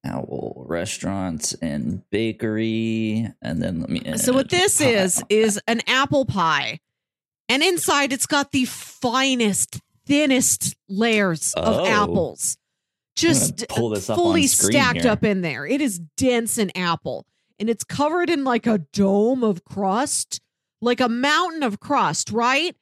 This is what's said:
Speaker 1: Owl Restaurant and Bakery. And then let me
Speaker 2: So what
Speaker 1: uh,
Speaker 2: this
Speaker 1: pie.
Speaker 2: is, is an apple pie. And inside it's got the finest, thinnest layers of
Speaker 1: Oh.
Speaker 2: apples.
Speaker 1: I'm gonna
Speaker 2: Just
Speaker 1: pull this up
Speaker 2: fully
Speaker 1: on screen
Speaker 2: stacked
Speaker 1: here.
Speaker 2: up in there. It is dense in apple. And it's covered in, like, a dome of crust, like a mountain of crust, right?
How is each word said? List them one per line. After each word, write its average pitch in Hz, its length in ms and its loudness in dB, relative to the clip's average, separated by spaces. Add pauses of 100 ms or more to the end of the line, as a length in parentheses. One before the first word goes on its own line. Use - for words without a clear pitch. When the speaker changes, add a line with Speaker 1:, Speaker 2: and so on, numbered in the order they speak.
Speaker 1:
Owl - 640 -8
Restaurant 85 920 -4
and 73 500 -4
Bakery. 110 1160 -2 (140)
And 85 200 -4
then 90 180 -4
let - 100 -8
me - 260 -4
Speaker 2:
So 254 160 0
what 269 140 2
Speaker 1:
uh, - 100 -20
Speaker 2:
this 381 220 2
Speaker 1:
pie. 294 100 2
Speaker 2:
is, 190 400 2
is 214 400 2
an 233 180 0
apple 262 380 2
pie. 156 540 0 (720)
And 269 140 2
inside 302 500 2
it's - 140 -2
got 277 260 0
the 262 120 2
finest, 240 1160 -2 (260)
thinnest 285 680 2 (140)
layers 202 680 0
of 214 260 0
Speaker 1:
Oh. 185 60 0
Speaker 2:
apples. 180 680 0 (640)
Speaker 1:
I'm 320 100 0
gonna 311 60 6
Speaker 2:
Just - 340 -2
Speaker 1:
pull 226 220 -2
this 143 180 -4
up 110 80 0
Speaker 2:
fully 339 260 4
Speaker 1:
on 277 60 4
screen - 240 2
Speaker 2:
stacked 254 300 4
Speaker 1:
here. 247 100 4
Speaker 2:
up - 100 0
in 196 200 2
there. 143 240 -4
It 269 160 0
is 196 180 -2 (160)
dense 240 400 0
in 208 180 -2
apple. 170 520 -4 (320)
And 220 100 -2
it's 226 160 -2
covered 330 460 0
in, 294 120 0
like, 240 240 0
a 220 120 2 (160)
dome 208 500 2
of 196 200 -2
crust, 202 760 -4 (400)
like 240 180 0
a 247 120 2
mountain 302 520 0
of 208 160 -2
crust, 196 520 -2
right? 254 520 0